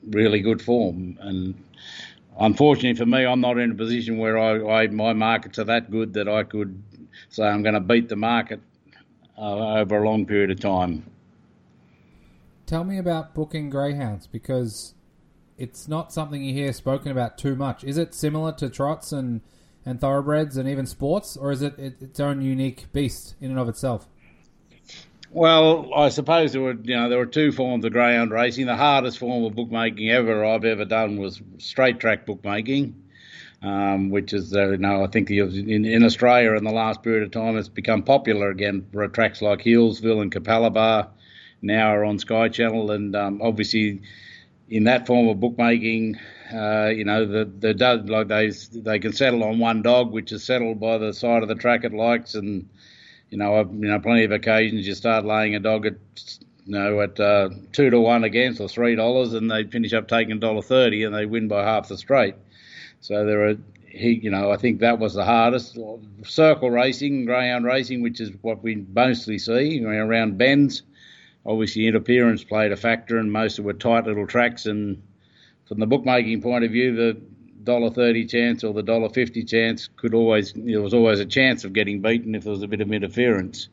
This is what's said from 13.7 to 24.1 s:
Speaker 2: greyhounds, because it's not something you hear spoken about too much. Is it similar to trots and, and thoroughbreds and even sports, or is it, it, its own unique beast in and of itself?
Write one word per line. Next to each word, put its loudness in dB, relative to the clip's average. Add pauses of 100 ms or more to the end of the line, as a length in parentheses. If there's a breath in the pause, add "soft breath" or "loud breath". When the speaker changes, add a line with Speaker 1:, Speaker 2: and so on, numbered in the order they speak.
Speaker 2:
greyhounds, -4
because -6 (640)
it's -14
not -8
something -8
you -6
hear -4
spoken -4
about -4
too -2
much. -6
Is -6
it -4
similar -4
to -6
trots -6
and, -6 (460 soft breath)
and -8
thoroughbreds 0
and -4
even -4
sports, -4
or -4
is -4
it, -6
it, -14
its -12
own -2
unique -4
beast -6
in -10
and -4
of -2
itself? -6 (1200 loud breath)